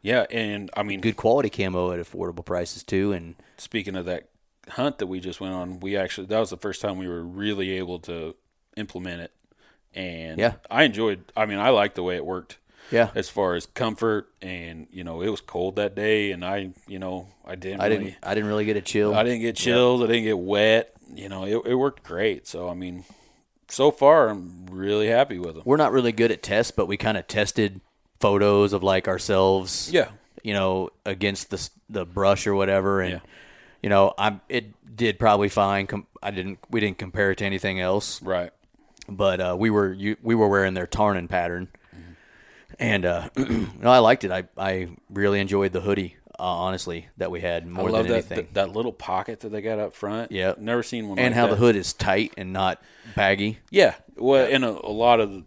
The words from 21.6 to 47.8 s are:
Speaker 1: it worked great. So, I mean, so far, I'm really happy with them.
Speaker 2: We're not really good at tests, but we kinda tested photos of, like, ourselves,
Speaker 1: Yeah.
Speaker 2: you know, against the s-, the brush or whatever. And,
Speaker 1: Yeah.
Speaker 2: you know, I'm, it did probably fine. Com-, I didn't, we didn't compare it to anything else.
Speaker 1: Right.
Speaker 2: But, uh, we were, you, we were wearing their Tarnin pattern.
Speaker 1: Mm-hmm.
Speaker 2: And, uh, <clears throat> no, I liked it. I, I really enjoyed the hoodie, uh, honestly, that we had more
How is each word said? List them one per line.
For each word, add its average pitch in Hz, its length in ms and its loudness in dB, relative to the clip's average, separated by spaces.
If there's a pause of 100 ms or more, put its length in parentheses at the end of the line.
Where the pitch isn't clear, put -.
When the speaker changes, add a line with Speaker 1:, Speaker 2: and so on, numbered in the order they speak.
Speaker 1:
it 120 100 2
worked 135 280 0
great. 92 440 -2
So, 90 220 -8
I 87 60 -6
mean, 90 300 -10 (640)
so 139 240 6
far, 143 380 6
I'm 90 360 -12
really 98 420 0
happy 117 300 2
with 85 160 -8
them. 80 100 -16
Speaker 2:
We're 131 120 4
not 143 160 2
really 120 200 4
good 113 200 2
at - 100 -6
tests, 110 300 0
but 101 140 0
we 101 100 -4
kinda 107 260 -2
tested 104 580 -2 (400)
photos 101 520 6
of, 95 100 0
like, 95 260 2
ourselves, 95 840 2
Speaker 1:
Yeah. 160 160 2 (340)
Speaker 2:
you 107 120 -6
know, 95 360 0 (140)
against 98 460 -4
the 101 60 -6
s-, - 140 -8 (180)
the 101 180 -6
brush 98 400 2
or 101 80 2
whatever. 98 460 2
And, 90 120 -2
Speaker 1:
Yeah. 90 80 -10 (600)
Speaker 2:
you 98 80 -2
know, 98 280 6
I'm, 101 300 -2
it 117 180 -4 (300)
did 107 220 0
probably 104 300 4
fine. 98 380 2
Com-, 101 200 -8 (160)
I 101 80 -6
didn't, 95 280 -8 (120)
we 117 100 0
didn't 101 180 -2
compare 98 320 0
it 92 80 -2
to 104 60 -2
anything 95 360 -2
else. 95 420 -2
Speaker 1:
Right. 87 280 -4 (580)
Speaker 2:
But, 95 320 0
uh, 90 180 0
we 110 120 2
were, 101 220 2
you, 101 300 -4
we 113 120 2
were 110 140 6
wearing 98 260 2
their 90 120 -4
Tarnin 98 420 0
pattern. 87 400 -2 (260)
Speaker 1:
Mm-hmm. 87 180 -20 (640)
Speaker 2:
And, 107 260 0
uh, 85 280 0
<clears throat> - 40 -6
no, 123 540 0
I 127 80 8
liked 120 260 4
it. 92 60 -2
I, 92 140 -4 (120)
I 95 320 -4 (220)
really 101 300 2
enjoyed 98 320 0
the 90 80 -4
hoodie, 98 340 -2 (240)
uh, - 60 -6
honestly, 90 720 -6
that 87 160 -6
we 85 80 -8
had 85 260 -4
more 92 220 -4